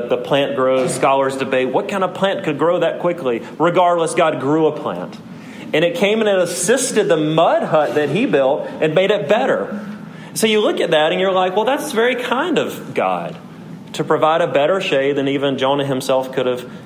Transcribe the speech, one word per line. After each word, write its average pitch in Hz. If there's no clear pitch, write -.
the 123
plant 139
grows. 131
Scholars 135
debate 131
what -
kind 196
of 180
plant 190
could 151
grow 170
that 165
quickly. -
Regardless, 175
God 156
grew 151
a 147
plant. 90
And 156
it 170
came 208
and 214
it 190
assisted 214
the 165
mud 165
hut 156
that 147
he 185
built 143
and 156
made 190
it 208
better. 208
So -
you 214
look 349
at 170
that 156
and 180
you're 190
like, 185
"Well, 214
that's 277
very 240
kind 254
of -
God 87
to 151
provide 156
a 170
better 151
shade 139
than 139
even 139
Jonah 135
himself 131
could 127
have 123